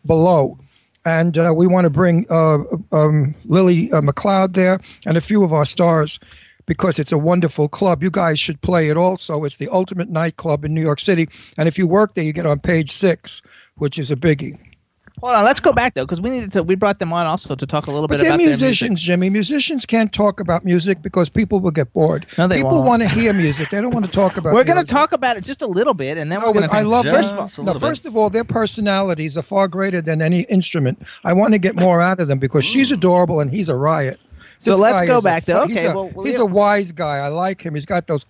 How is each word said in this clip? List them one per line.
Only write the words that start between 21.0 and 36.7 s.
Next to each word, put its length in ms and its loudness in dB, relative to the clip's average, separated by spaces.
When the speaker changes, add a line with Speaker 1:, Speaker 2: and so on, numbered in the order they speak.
Speaker 1:
because 260 0
people 320 0
will 120 0
get 200 -2
bored. 320 0
Speaker 2:
No, 100 2
they 80 2
Speaker 1:
People 200 0
Speaker 2:
won't. 100 2
Speaker 1:
wanna 220 2
hear 260 0
music. 340 -2
They 140 -4
don't 100 -2
wanna 160 -2
talk 300 0
about 160 0
Speaker 2:
<laughs> 0 -
We're 100 4
gonna 160 2
Speaker 1:
music. 160 -4
Speaker 2:
talk 160 2
about 240 -2
it 80 -12
just 160 -12
a 60 -6
little 260 0
bit, 240 -4
and 160 -6
then 80 -4
Speaker 1:
No, 60 -2
Speaker 2:
we're 80 2
gonna 140 2
Speaker 1:
but 80 -2
I 60 2
Speaker 2:
talk 80 -2
Speaker 1:
love 140 2
Speaker 3:
Just 320 2
Speaker 1:
first, 220 -10
Speaker 3:
a 20 -14
Speaker 1:
no, 60 -8
Speaker 3:
little 140 -4
bit. 60 -2
Speaker 1:
first 200 -6
of 100 -8
all, 140 2
their 140 -2
personalities 920 -2
are 60 -6
far 260 0
greater 320 -2
than 220 -2
any 200 2
instrument. 600 -2
I 120 0
wanna 240 4
get 180 0
more 240 4
out 180 2
of 100 -2
them 100 0
because 260 0
she's 260 0
Speaker 3:
Mm. 40 0
Speaker 1:
adorable 460 2
and 100 -2
he's 180 -4
a 80 -2
riot. 420 -2
Speaker 2:
So 140 -2
Speaker 1:
This 80 4
Speaker 2:
let's 200 4
Speaker 1:
guy 60 0
Speaker 2:
go 120 4
Speaker 1:
is 60 0
a 40 2
Speaker 2:
back, 160 0
though. 180 2
Speaker 1:
fu-, 60 0
he's 100 -4
Speaker 2:
Okay, 100 -2
Speaker 1:
a, 60 -2
Speaker 2:
well, 200 -6
we'll 120 -12
Speaker 1:
he's 100 -2
Speaker 2:
get 60 0
Speaker 1:
a 40 2
wise 460 0